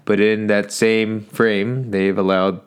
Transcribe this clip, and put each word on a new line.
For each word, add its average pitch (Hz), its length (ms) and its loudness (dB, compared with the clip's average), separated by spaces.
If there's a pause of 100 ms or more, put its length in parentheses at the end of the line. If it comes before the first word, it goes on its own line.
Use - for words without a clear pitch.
But 101 160 0
in 107 260 2
that 104 260 0
same 110 500 0
frame, 113 680 -2
they've 95 260 0
allowed 95 500 0